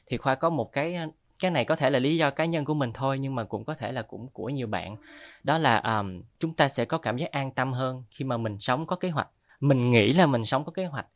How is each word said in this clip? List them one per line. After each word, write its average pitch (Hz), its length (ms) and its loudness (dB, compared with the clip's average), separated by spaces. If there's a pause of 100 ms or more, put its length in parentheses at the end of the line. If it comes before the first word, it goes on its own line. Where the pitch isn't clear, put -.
Thì 120 100 -4
Khoa 135 180 0
có - 140 0
một 143 220 -2
cái, 170 260 -2 (440)
cái 185 100 2
này 135 140 2
có 160 100 2
thể 139 140 2
là 139 100 4
lý 147 180 2
do 156 120 4
cá 160 160 -2
nhân 165 200 0
của 151 80 0
mình 131 200 -2
thôi, 135 260 -2
nhưng 135 160 -4
mà 117 80 -4
cũng 107 220 -8
có 156 80 -6
thể 120 180 -6
là 127 100 -6
cũng 107 320 -12
của 101 160 -8
nhiều 135 180 -4
bạn. 101 280 -6 (480)
Đó 147 140 2
là, 131 200 4
à, 110 260 0 (360)
chúng 160 140 -2
ta 143 160 2
sẽ 123 160 -2
có 127 120 -4
cảm 117 200 -4
giác 156 140 -6
an 135 200 -6
tâm 131 220 -2
hơn 127 360 -4
khi - 160 -8
mà 127 120 -2
mình 107 220 -4
sống 131 260 0
có 180 100 -4
kế 185 140 -4
hoạch. 147 180 -2 (320)
Mình 131 320 4
nghĩ 117 220 6
là 175 120 6
mình 123 200 2
sống 139 200 0
có 165 60 -14
kế 185 140 -6
hoạch, 143 300 -8